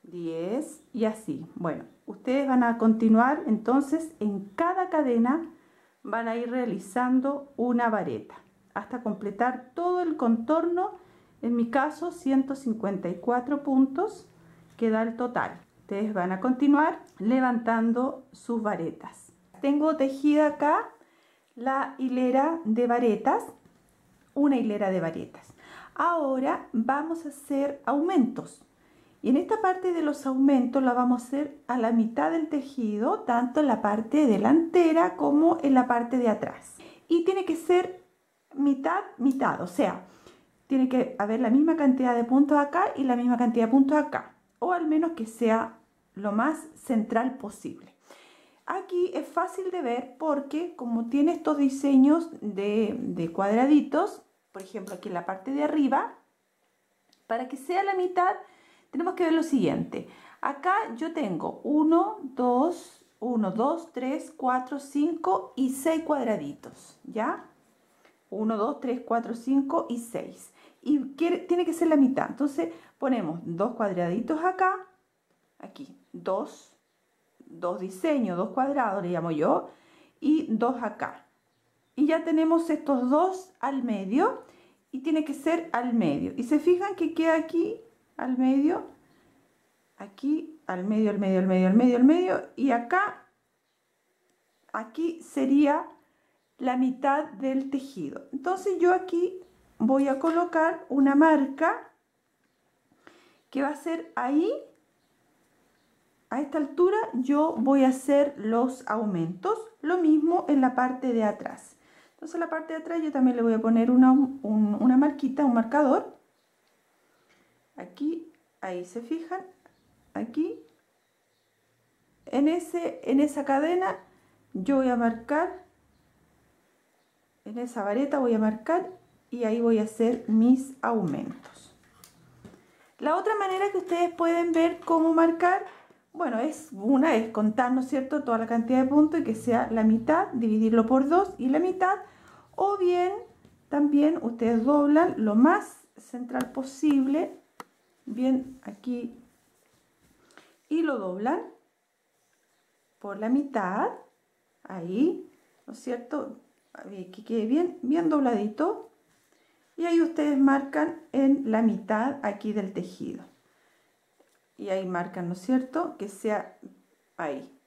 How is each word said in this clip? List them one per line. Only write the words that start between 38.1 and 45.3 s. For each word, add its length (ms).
mitad, 460
mitad, 440
o 60
sea, 400
tiene 240
que 300
haber 200
la 100
misma 260
cantidad 400
de 80
puntos 340
acá 380
y 80
la 120
misma 220
cantidad 280
de 60
puntos 260
acá, 360
o 160
al 140
menos 240
que 140
sea 520